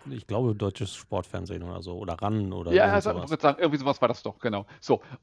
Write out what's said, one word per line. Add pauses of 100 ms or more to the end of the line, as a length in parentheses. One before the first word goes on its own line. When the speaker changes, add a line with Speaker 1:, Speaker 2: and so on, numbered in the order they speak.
Speaker 1:
ich
glaube,
deutsches
Sportfernsehen
oder
so,
oder
ran
oder
Speaker 2:
Ja,
Speaker 1:
irgend
Speaker 2:
also,
Speaker 1:
sowas.
Speaker 2:
ich
würd
sagen,
irgendwie
sowas
war
das
doch,
genau. (160)
So, (220)